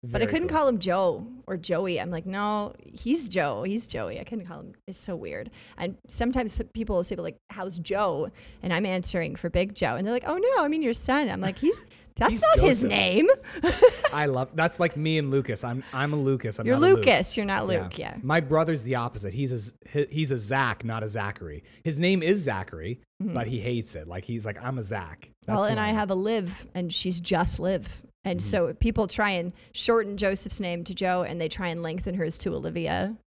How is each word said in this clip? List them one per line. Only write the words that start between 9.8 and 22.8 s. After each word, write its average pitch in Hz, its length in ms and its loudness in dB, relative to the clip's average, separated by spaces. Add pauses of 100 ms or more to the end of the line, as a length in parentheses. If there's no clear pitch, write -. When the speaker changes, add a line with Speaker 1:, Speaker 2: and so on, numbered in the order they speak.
Speaker 1:
And 190 100 -2
they're 226 80 -2
like, 247 140 -2
"Oh, 320 100 0
no, 466 260 2
I 285 40 2
mean 311 160 0
your 233 100 2
son." 269 360 0
I'm 190 120 -4
like, 190 160 -2
"He's, 339 300 0 (140)
Speaker 2:
<laughs> - 160 -20
Speaker 1:
that's - 160 4
Speaker 2:
He's 466 100 0
Speaker 1:
not 622 160 8
his 262 220 6
Speaker 2:
Joseph. 247 80 2
Speaker 1:
name." 202 380 4 (360)
<laughs> - 500 6
Speaker 2:
I 147 140 0
love, 131 260 0
that's 160 260 2
like 170 160 2
me 160 220 2
and 139 140 0
Lucas. 127 320 0
I'm, 123 280 -4
I'm 143 220 0
a 151 40 0
Lucas. 135 420 0
I'm 110 80 -2
Speaker 1:
You're 254 120 6
Speaker 2:
not 311 80 8
a - 60 10
Luke. 370 60 6
Speaker 1:
Lucas. 202 360 4
You're 208 120 -2
not 196 200 -2
Speaker 2:
Yeah. 180 160 2
Speaker 1:
Luke, 87 140 -8
yeah. - 240 -8
Speaker 2:
My 151 200 2
brother's 156 420 2
the 127 120 -2
opposite. 113 380 -4
He's 131 180 -2
a 123 60 -4
Z-, 107 160 -8 (160)
he, 143 220 0
he's 151 200 -2
a 131 60 0
Zach, 117 480 0
not 113 180 -4
a 110 60 -6
Zachary. 101 540 -6 (200)
His 156 160 -4
name 185 220 4
is 185 180 4
Zachary, 98 600 -4 (240)